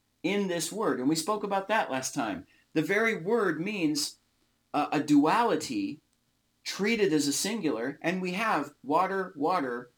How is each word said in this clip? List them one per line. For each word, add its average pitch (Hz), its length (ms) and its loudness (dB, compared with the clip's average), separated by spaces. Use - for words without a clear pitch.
in 196 240 0
this 170 240 -4
word. 175 280 0
And 127 80 -2
we 160 80 4
spoke 208 280 -2
about 196 240 -2
that 214 240 0
last 131 220 -4
time. 104 320 -4
The 156 80 2
very 214 340 2
word 175 460 0
means, 165 540 -2
uh, 147 180 0
a 151 80 2
duality 147 1000 2
treated 208 480 0
as 143 140 2
a 139 60 0
singular, 160 680 -2
and 180 200 -2
we 180 100 -4
have 185 420 -2
water, 185 540 0
water 139 600 -2